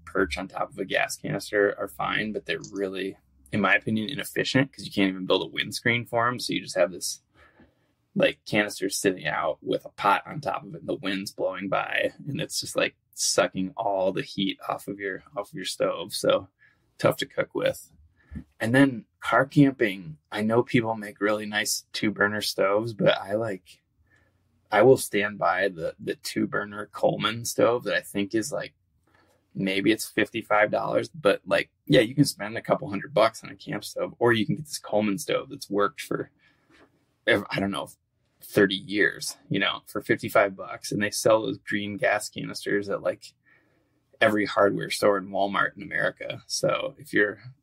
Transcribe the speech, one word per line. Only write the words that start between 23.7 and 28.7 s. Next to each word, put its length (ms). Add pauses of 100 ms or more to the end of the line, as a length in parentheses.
I 120
will 140
stand 420
by 300
the, 320
the 160
two 300
burner 460
Coleman 520
stove 400
that 100
I 60
think 340
is, 160
like, 240 (800)